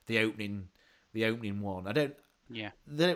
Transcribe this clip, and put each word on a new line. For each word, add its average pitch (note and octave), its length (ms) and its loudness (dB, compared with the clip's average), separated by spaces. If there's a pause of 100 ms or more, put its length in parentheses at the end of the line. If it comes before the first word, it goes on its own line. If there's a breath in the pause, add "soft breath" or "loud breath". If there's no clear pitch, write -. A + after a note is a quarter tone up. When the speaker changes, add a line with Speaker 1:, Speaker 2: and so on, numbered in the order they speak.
Speaker 1:
the A2+ 120 2
opening G#2 500 0 (460 soft breath)
the A2 100 2
opening A2 380 -2
one. F#2 240 -6
I G2+ 60 -2
don't C#3+ 220 2 (360)
Speaker 2:
Yeah. A2 200 -8 (160)
Speaker 1:
they D#3+ 300 4